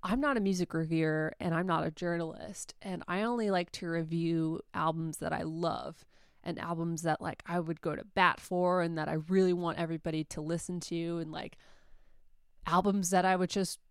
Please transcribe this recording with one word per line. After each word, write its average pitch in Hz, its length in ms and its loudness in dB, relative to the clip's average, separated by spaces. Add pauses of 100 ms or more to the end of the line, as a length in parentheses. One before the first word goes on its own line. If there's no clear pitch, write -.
I'm 196 180 0
not 277 160 2
a 226 40 2
music 190 340 2
reviewer 160 640 2
and 165 140 0
I'm 170 120 0
not 160 200 2
a 165 40 -2
journalist, 170 880 -6
and 185 280 -6
I 185 140 -2
only 233 280 0
like 180 220 2
to - 160 -8
review 165 720 0 (120)
albums 160 460 -2
that - 140 -4
I 156 100 -4
love 160 640 -4 (400)
and 170 140 -6
albums 170 440 -4
that, 156 180 0
like, - 260 -8
I 170 120 0
would 165 220 -4
go 156 160 -2
to - 80 -10 (100)
bat 185 260 6
for 180 400 2
and 170 160 0
that 151 120 -2
I 160 60 -2
really 180 380 4
want 175 260 0
everybody 160 460 -2
to - 160 -10
listen 170 400 -4
to, 170 380 -4
and, 160 140 -6
like, - 260 -10 (1080)
albums 185 440 4
that 180 140 6
I 185 100 6
would 180 160 2
just - 300 -2 (100)